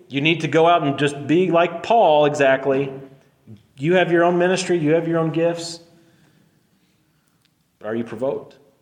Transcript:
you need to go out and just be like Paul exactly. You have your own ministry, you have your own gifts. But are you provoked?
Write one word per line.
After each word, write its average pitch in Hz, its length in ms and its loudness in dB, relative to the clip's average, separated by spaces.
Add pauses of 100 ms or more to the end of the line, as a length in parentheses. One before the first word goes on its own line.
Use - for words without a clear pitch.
you 139 140 -4
need 160 180 2
to 156 80 -4
go 160 180 4
out 170 180 2
and 135 140 -2
just 143 280 -4
be 170 240 2
like 170 320 0
Paul 170 420 4
exactly. 135 680 0 (840)
You 156 200 0
have 175 140 2
your 170 140 4
own 175 140 2
ministry, 180 400 0
you 151 160 2
have 165 120 0
your 165 120 -2
own 160 120 -2
gifts. 170 500 -4 (2000)
But 104 100 -12
are 113 60 -4
you 117 100 -4
provoked? 117 520 -8 (260)